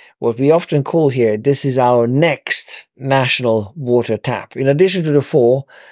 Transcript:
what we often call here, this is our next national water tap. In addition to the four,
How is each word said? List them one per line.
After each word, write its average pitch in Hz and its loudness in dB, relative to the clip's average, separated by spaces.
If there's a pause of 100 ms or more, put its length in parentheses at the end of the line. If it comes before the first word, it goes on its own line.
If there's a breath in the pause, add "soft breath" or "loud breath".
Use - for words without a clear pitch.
(200 loud breath)
what 117 -2
we 139 2
often 160 0
call 160 0
here, 117 0
this 135 -2
is 131 -2
our 123 2
next - -2
national 123 -2
water 120 -2
tap. - -8
In 135 -2
addition 180 2
to 156 -2
the 143 4
four, 131 2 (260 loud breath)